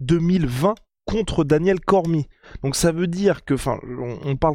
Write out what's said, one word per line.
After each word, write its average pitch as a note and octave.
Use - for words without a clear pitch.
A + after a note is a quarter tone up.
deux D3+
mille E3+
vingt C#3
contre F#3
Daniel D#3+
Cormier. E3
Donc C3+
ça E3+
veut E3+
dire F3+
que, C#3
enfin, B2
on, B2
on C#3
parle D#3